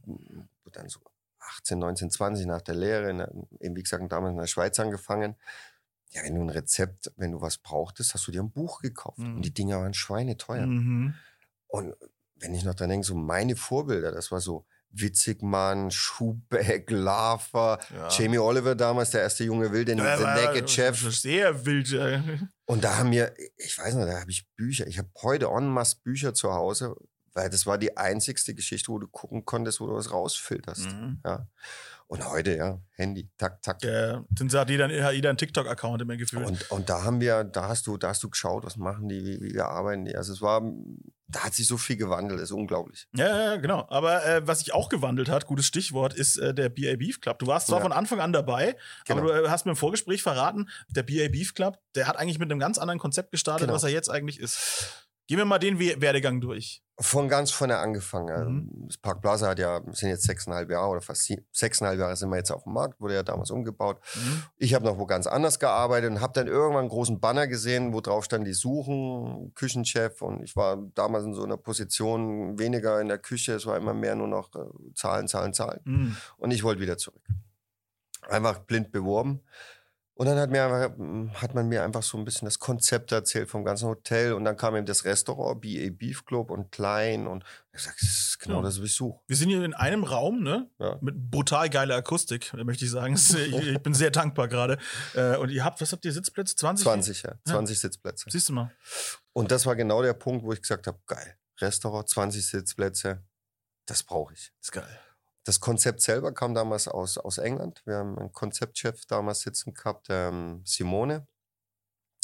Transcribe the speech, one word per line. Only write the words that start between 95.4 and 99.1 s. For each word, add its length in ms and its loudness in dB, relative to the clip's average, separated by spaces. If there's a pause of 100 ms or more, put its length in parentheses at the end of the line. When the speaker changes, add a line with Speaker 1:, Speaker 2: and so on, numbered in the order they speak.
Speaker 2:
ihr 140 0
habt, 160 -2
was 100 -2
habt 140 -6
ihr, 80 -2
Sitzplätze? 420 -2
Zwanzig? 300 2
Speaker 1:
Zwanzig, 400 2
ja. 80 -6
Speaker 2:
Ja. 120 -16
Speaker 1:
Zwanzig 360 0
Sitzplätze. 500 -6
Speaker 2:
Siehst 180 2
du 40 -4
mal. 180 -2 (600)